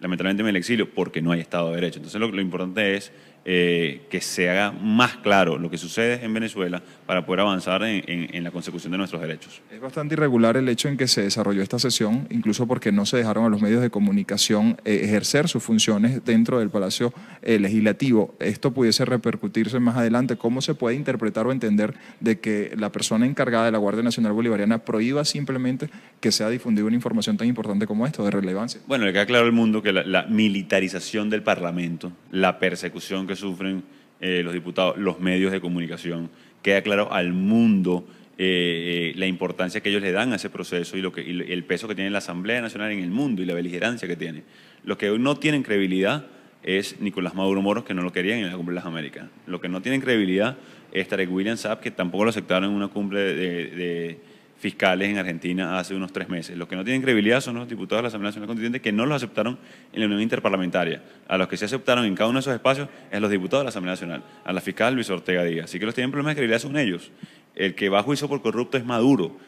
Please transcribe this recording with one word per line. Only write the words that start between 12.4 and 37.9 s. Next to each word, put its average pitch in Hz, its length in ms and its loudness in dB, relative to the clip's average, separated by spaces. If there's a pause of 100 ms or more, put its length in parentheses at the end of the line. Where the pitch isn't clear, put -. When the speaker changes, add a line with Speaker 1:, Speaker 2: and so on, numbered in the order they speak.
Speaker 2:
porque 120 240 0
no 101 140 4
se 117 100 0
dejaron 113 300 2
a 117 40 6
los 104 120 2
medios 110 200 4
de 123 80 2
comunicación, 104 920 2
eh, 104 200 2
ejercer 107 440 2
sus 120 160 -2
funciones 113 640 4
dentro 117 340 4
del 107 100 2
Palacio, 107 440 0 (280)
eh, 113 180 4
Legislativo. 107 800 4
Esto 104 320 0
pudiese 123 340 4
repercutirse 113 720 0
más 120 160 4
adelante. 120 400 2
¿Cómo 117 260 0
se 156 140 -2
puede 120 220 0
interpretar 117 500 -2
o 131 60 2
entender 107 400 2 (260)
de 110 200 2
que 104 380 -2
la 104 140 -2
persona 113 340 0
encargada 127 400 2
de 117 60 4
la 113 60 2
Guardia 104 260 2
Nacional 117 300 2
Bolivariana 110 460 2
prohíba 120 440 0
simplemente 131 680 -2 (300)
que 110 140 2
sea 107 160 0
difundida 117 360 2
una 110 100 2
información 113 420 0
tan 113 100 0
importante 107 400 0
como 107 180 0
esto, 131 200 -2
de 101 60 2
relevancia? 98 540 -2
Speaker 1:
Bueno, 131 200 0
le 95 80 2
queda 101 120 4
claro 117 200 6
al 117 80 6
mundo 110 280 4
que 101 120 2
la, 92 100 2
la 92 200 2
militarización 101 1080 0
del 107 120 0
Parlamento, 87 720 -2 (200)
la 92 280 2
persecución 90 680 -4
que 92 100 -8
sufren, 95 440 -6 (360)
eh, 90 240 0
los 85 100 -4
diputados, 90 440 0
los 90 220 -2
medios 92 320 2
de 95 100 -2
comunicación, 85 680 -6 (340)
queda 98 180 4
claro 101 320 2
al 90 180 0
mundo, 95 720 4 (320)